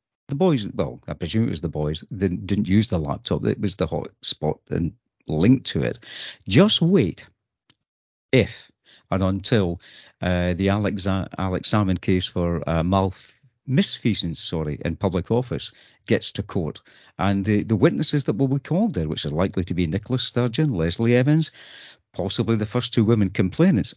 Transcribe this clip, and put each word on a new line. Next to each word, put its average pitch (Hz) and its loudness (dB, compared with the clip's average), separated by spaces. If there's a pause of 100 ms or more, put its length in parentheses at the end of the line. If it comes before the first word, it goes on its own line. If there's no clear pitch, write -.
(280)
the 143 -4
boys, 143 2
well, 69 -4
I 82 -8
presume 92 -2
it 113 -2
was 76 -6
the 82 -4
boys, 76 -4
they 98 -2
didn't 90 -2
use 101 4
the 87 -2
laptop. 73 -4
It 110 0
was 101 -4
the - 0
hotspot - -6 (100)
and 85 -2 (340)
linked 104 4
to 76 -2
it. 60 -4 (500)
Just 175 4
wait 156 2 (1040)
if - 0 (400)
and 95 0
until, 95 0 (400)
uh, 90 0
the 95 0
Alex, 101 0
Alex 95 -2
Salmond 95 2
case 92 0
for, 85 -2
uh, 82 2
malf-, 95 0 (360)
misfeasance, 110 0
sorry, 76 -4
in 82 -2
public 90 -2
office 117 -2 (340)
gets - 0
to - -4
court, - -6 (360)
and 98 0
the, 104 2
the 110 0
witnesses 143 0
that 123 -2
will 135 2
be 139 0
called 202 -2
there, 80 -2
which - -4
are 73 -4
likely 90 0
to 87 -6
be 85 0
Nicola 107 -2
Sturgeon, 123 -2
Leslie 95 2
Evans, 147 4 (600)
possibly 98 0
the 107 -2
first - -4
two 117 4
women 107 4
complainants, 113 2